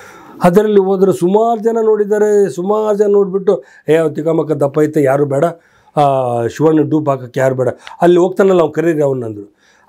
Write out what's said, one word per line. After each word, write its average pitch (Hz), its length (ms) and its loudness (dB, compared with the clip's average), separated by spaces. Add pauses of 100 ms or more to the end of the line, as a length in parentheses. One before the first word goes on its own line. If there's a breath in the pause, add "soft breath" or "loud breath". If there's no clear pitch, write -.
(440 loud breath)
ಅದರಲ್ಲಿ 202 360 4
ಹೋದ್ರೆ 190 340 2
ಸುಮಾರು 208 500 0
ಜನ 226 180 0
ನೋಡಿದ್ದಾರೆ, 208 680 2
ಸುಮಾರು 208 480 -2
ಜನ 208 100 2
ನೋಡಿಬಿಟ್ಟು 196 560 0 (260 loud breath)
"ಏ, 151 60 4
ಅವ್ನು 156 200 0
ತಿಕ್ಕಮಕ್ಕ 156 360 -2
ದಪ್ಪ 143 280 -2
ಐತೆ, 156 240 0
ಯಾರು 143 220 2
ಬೇಡ, 139 200 -2 (540 soft breath)
ಆ, 127 480 0
ಶಿವಣ್ಣ 156 420 2
ಡೂಪ್ 147 200 -2
ಹಾಕೋಕ್ಕೆ 127 300 -6
ಯಾರು 131 160 0
ಬೇಡ." 127 120 -2 (340 loud breath)
ಅಲ್ಲಿ 175 180 4
ಹೋಗ್ತಾನಲ್ಲ 185 400 2
ಅವ್ನು 151 140 -4
ಕರೀರಿ 156 280 -2
ಅವ್ನು 131 240 -2
ಅಂದರು. 101 300 -14 (320 soft breath)